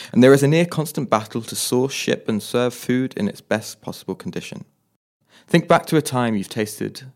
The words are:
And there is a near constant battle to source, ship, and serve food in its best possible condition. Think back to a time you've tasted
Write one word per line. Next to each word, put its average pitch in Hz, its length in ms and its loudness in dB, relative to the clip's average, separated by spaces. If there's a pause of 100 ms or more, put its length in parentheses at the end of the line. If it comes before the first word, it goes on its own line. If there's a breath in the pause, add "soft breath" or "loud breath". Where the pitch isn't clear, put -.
(120)
And 120 100 6
there 135 120 10
is 139 100 4
a 139 40 4
near 165 180 4
constant 151 440 -4
battle 110 320 0
to 107 140 -10
source, 127 360 0
ship, - 360 -2
and 110 120 0
serve 123 320 -2
food 127 440 -2
in 101 100 -2
its - 140 -6
best - 400 -6
possible - 340 -10
condition. - 500 -12 (840 soft breath)
Think - 220 2
back - 180 4
to 165 100 0
a 147 60 4
time 120 340 0
you've 95 120 -4
tasted 104 540 -6 (140)